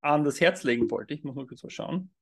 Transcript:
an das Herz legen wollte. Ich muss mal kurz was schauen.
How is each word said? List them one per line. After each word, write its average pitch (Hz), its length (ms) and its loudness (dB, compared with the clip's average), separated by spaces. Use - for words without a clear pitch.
an 147 240 4
das 143 160 0
Herz 180 240 4
legen 120 260 2
wollte. 113 240 -4
Ich 151 80 -12
muss 131 140 -10
mal 135 100 -10
kurz - 160 -20
was - 100 -14
schauen. 185 500 -6